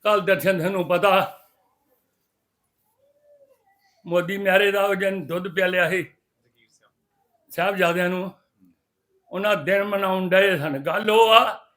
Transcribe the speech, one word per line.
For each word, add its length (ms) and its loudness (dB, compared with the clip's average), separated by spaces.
ਕੱਲ੍ਹ 200 0
ਦਰਸ਼ਨ 360 0
ਸਿੰਘ 120 -2
ਨੂੰ 180 -4
ਪਤਾ, 520 0
ਮੋਦੀ 320 -2
ਮਿਆਰੇ 320 2
ਦਾ 140 0
ਉਹ 100 0
ਜਨ 320 -4
ਦੁੱਧ 220 -6
ਪਿਆਲਿਆ 420 0
ਸੀ 240 -6
ਸਾਹਿਬਜ਼ਾਦਿਆਂ 580 0
ਨੂੰ, 240 -6
ਉਹਨਾਂ 280 -2
ਦਿਨ 280 0
ਮਨਾਉਣ 440 -2
ਡਏ 300 2
ਸਨ। 200 -6
ਗੱਲ 320 -4
ਉਹ 220 6
ਆ 340 4